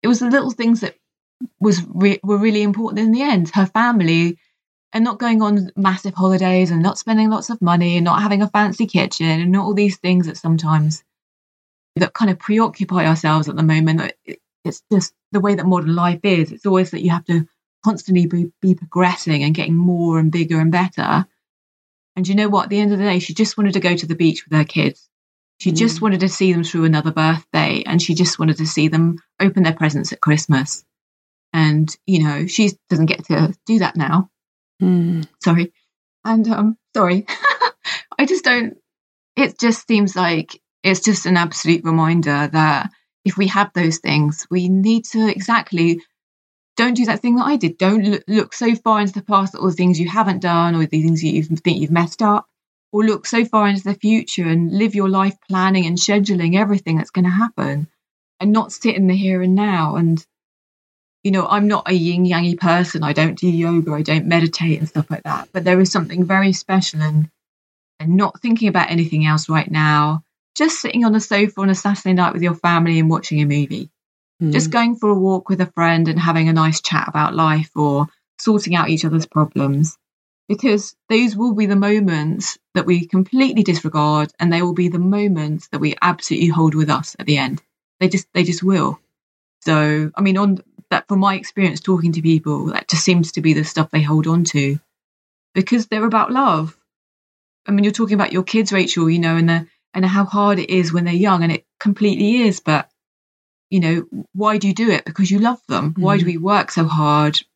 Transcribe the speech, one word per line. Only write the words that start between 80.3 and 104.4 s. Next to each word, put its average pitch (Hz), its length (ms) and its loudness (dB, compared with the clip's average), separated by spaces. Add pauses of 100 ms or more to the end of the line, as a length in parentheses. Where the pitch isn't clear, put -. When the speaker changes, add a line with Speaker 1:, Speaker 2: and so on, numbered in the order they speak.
Speaker 1:
because 208 460 -2 (140)
those 226 260 2
will 226 200 -2
be 214 120 0
the 202 100 2
moments 190 800 0 (160)
that 180 100 0
we 175 220 0
completely 233 560 0
disregard, 151 760 0
and 170 140 2
they 170 80 0
will 175 140 -2
be 175 140 0
the 175 100 -4
moments 180 720 -2
that 143 120 -6
we - 220 -2
absolutely 175 460 0
hold 160 260 2
with 151 160 0
us 139 280 -4
at - 80 -10
the 147 120 0
end. 131 240 -4 (380)
They 185 80 2
just, 185 260 -2
they 180 80 0
just 175 200 -2
will. 160 360 0 (640)
So, 151 520 0
I - 60 -6
mean, 190 160 2
on 196 220 2 (320)
that, - 180 -2
from 196 120 0
my 196 160 2
experience 185 440 -2
talking 170 320 0
to 165 100 -4
people, 160 440 0
that - 220 -6
just - 160 -4
seems 175 280 2
to 180 80 -6
be 156 140 2
the 151 100 -2
stuff 156 260 -4
they 156 120 0
hold 156 240 0
on 170 200 2
to, 143 320 -2 (760)
because 220 320 0
they're 214 180 -4
about 226 280 0
love. 180 440 -2 (920)
I - 40 -6
mean, 202 140 2
you're 208 80 2
talking 214 220 -2
about - 180 0
your 185 100 0
kids, 208 300 -2
Rachel, 180 360 0
you 165 120 2
know, 165 160 0
and 165 120 2
the, 165 180 0 (280)
and 185 100 -2
how 196 200 0
hard 202 340 0
it - 120 -6
is 180 220 0
when 175 120 0
they're 175 100 -2
young, 180 300 2
and 165 80 0
it - 120 -6 (140)
completely 208 640 0
is. 208 180 0
But, 151 300 -2 (800)
you 190 100 2
know, 165 260 0 (280)
why 208 240 0